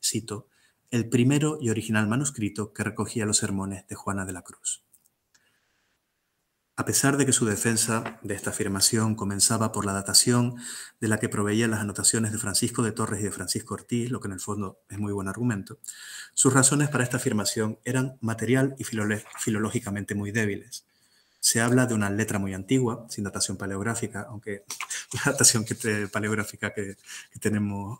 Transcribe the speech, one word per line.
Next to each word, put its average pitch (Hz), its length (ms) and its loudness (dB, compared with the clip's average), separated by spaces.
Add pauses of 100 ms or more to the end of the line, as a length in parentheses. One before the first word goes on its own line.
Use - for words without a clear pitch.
cito, - 440 -4 (420)
"el 113 180 0
primero 143 540 4
y 117 80 0
original 107 380 0
manuscrito 110 640 -2
que 107 100 -4
recogía 107 420 -2
los 104 120 2
sermones 98 500 -4
de 98 80 -10
Juana 98 300 -4
de 92 80 -8
la 87 80 -10
Cruz". - 420 -10 (1900)
A - 80 -2
pesar 135 320 4
de 139 100 4
que 123 60 4
su 123 120 2
defensa 113 800 0
de 104 100 -6
esta - 160 -6
afirmación 104 640 2
comenzaba 107 580 0
por 101 140 -2
la 98 80 0
datación 120 600 2 (440)
de 113 100 0
la 107 100 2
que 110 100 0
proveía 107 380 2
las 110 140 0
anotaciones 107 500 0
de 107 80 -4
Francisco 120 420 -2
de 110 100 0
Torres 107 280 -4
y 107 40 -4
de 95 80 -2
Francisco - 440 -6
Ortiz, 117 340 -4
lo 117 100 -4
que 104 100 -8
en 98 40 -8
el 92 60 -10
fondo 101 400 -6 (100)
es 101 80 -14
muy 101 160 -2
buen 98 140 -4
argumento, 107 500 -4 (560)
sus 135 180 6
razones 143 380 6
para 127 140 2
esta 127 140 0
afirmación 107 640 0
eran 131 360 0
material 120 600 2
y 117 60 -8
filole-, 107 380 0 (140)
filológicamente 104 800 -2
muy 101 160 -4
débiles. 101 540 -2 (540)
Se - 200 4
habla 123 260 6
de 120 80 2
una 104 160 2
letra 107 300 0
muy 98 140 -2
antigua, 117 560 0
sin 104 160 -6
datación 98 320 -4
paleográfica, 101 720 -4
aunque 104 340 -10 (260)
<laughs> - 240 -8
la 139 200 2
datación 113 320 6
que 107 100 -4
te-, 104 320 0
paleográfica 107 680 -2
que, 98 220 -6 (360)
que - 80 -18
tenemos 104 600 -2